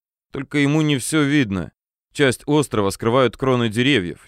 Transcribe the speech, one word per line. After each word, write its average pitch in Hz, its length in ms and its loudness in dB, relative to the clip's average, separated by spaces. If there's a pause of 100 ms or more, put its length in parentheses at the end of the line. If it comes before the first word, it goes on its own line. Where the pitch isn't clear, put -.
(320)
Только 139 260 -8
ему 147 240 2
не 151 160 0
всё 151 260 -2
видно. 117 480 -2 (400)
Часть 135 340 0
острова 120 440 0
скрывают 117 480 0
кроны 123 320 0
деревьев. 110 580 -2